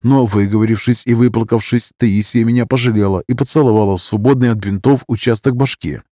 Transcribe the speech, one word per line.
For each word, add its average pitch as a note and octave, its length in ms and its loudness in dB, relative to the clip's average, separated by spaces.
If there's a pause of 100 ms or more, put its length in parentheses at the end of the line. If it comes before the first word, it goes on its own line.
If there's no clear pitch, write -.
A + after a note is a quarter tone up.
Но, C3 240 2
выговорившись G#2+ 800 0
и A#2+ 80 2
выплакавшись, A#2 800 0
Таисия G#2+ 480 0
меня A#2 220 0
пожалела G#2 600 0
и B2+ 80 -2
поцеловала A2 640 2
в F2+ 60 -6
свободный B2 480 0
от A2 80 -2
бинтов G2+ 480 0
участок A#2+ 500 -2
башки. G2 460 -4 (120)